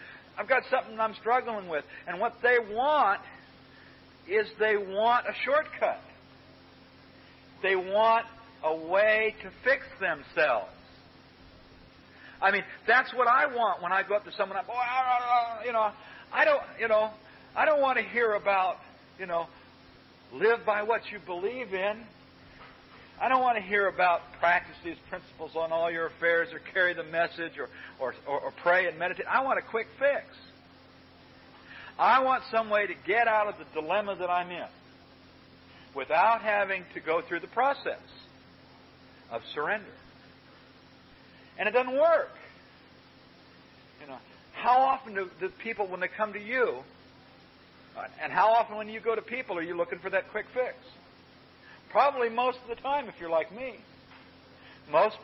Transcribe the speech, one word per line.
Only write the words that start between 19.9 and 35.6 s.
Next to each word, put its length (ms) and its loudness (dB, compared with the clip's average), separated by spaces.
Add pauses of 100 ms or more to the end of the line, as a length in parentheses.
live 340 2
by 160 2
what 200 0 (100)
you 120 -14
believe 480 -6
in. 280 -2 (1200)
I 80 0
don't 140 4
want 140 4
to 60 -2
hear 240 2
about 340 2 (200)
practice 340 2 (100)
these 120 -10 (120)
principles 460 -14
on 160 -2
all 220 0
your 140 -4
affairs 460 2
or 60 -12 (140)
carry 200 2
the 120 -8
message 520 -4
or, 120 -8 (320)
or, 140 -4 (120)
or, 140 -2
or 120 -6 (100)
pray 260 4
and 100 -4
meditate." 280 -4
I 180 2
want 160 0
a 20 -2
quick 240 -6 (100)
fix. 280 0 (1700)
I 280 4
want 260 2
some 180 0
way 200 2
to 60 -8 (120)
get 220 2
out 180 2
of 120 -4
the 220 -10
dilemma 360 -2
that 120 -4
I'm 220 -2
in 160 -10 (1300)